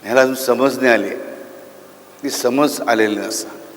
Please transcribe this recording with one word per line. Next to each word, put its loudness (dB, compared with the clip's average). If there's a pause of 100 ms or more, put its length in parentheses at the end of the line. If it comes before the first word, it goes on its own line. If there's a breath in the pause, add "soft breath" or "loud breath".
ह्याला 2
अजून 2
समज 0
नाही 4
आली, 0 (1040)
ती -4
समज 0
आलेली 2
नसते. -8 (180)